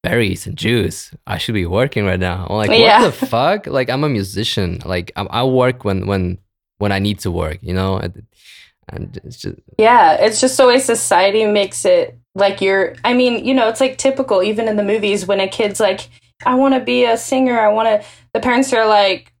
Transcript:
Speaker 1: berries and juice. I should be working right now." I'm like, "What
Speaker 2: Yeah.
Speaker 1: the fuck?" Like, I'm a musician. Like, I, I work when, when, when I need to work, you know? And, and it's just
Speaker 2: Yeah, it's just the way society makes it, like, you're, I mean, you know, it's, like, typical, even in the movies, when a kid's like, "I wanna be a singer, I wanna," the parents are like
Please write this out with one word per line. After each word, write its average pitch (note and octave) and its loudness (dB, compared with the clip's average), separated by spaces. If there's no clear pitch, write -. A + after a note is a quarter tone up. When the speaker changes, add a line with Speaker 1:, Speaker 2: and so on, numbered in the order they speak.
Speaker 1:
berries F#2 -2
and G#2 -10
juice. G2+ -4
I F#2 -6
should A2+ -6
be F#2 -2
working G#2 -2
right F#2 -2
now." F2+ -4
I'm G2+ -4
like, G#2+ -2
"What - 2
Speaker 2:
Yeah. A3 6
Speaker 1:
the E3 2
fuck?" F3 -2
Like, B2+ -2
I'm C3+ -2
a D3+ 0
musician. G2 -4
Like, F2+ -6
I, G2 -6
I A#2+ -4
work B2+ 0
when, G2 -2
when, F#2 -2
when G2+ -2
I G2 0
need G2+ -2
to F#2+ -4
work, E2+ -4
you E2 -6
know? F#2+ -2
And, F#2 -10
and - -12
it's - -18
just - -12
Speaker 2:
Yeah, G#3+ 6
it's G#3+ 0
just C4 0
the C4 6
way B3 6
society G#3 0
makes G#3 -2
it, F3+ 2
like, G3 0
you're, G3 0
I B3 0
mean, B3 0
you C4 0
know, A3+ 2
it's, A3+ -4
like, C4 -2
typical, C4 0
even G#3+ -2
in G#3+ -2
the G#3 0
movies, G3+ -2
when G3 0
a G3 0
kid's G3+ -4
like, F#3+ -2
"I B3+ 2
wanna C4 4
be B3 0
a A3+ 2
singer, B3+ 0
I G#3+ 4
wanna," A3 0
the - 0
parents B3+ 0
are A3 2
like G3+ 2